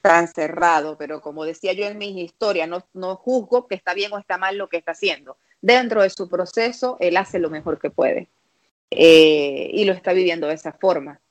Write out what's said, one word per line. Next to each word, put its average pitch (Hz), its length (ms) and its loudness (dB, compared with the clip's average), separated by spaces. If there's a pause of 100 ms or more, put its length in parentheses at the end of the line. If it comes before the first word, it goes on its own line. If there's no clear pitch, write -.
Tan 170 260 4
cerrado, 160 720 -2
pero 151 220 -12
como 151 240 -12
decía 165 300 -6
yo 202 120 -6
en 208 100 -10
mis 202 200 -12
historias, 175 520 -4
no, 175 140 -10 (100)
no 185 220 -8
juzgo 247 540 -2
que 190 80 -6
está 180 180 -6
bien 202 180 -4
o 202 60 -8
está 196 180 -6
mal 190 220 -4
lo 196 100 -8
que 170 100 -6
está 165 140 -8
haciendo. 147 440 -6 (240)
Dentro 233 420 4
de 190 80 4
su 185 180 -10
proceso, 233 720 -4
él 175 180 2
hace 190 220 -2
lo 165 120 -2
mejor 156 280 -6
que 143 120 -6
puede. - 360 -2 (640)
Eh, 156 840 6
y 208 120 0
lo 190 80 2
está 180 200 -4
viviendo 170 360 0
de 156 60 -2
esa 156 180 -12
forma. 147 480 -2 (100)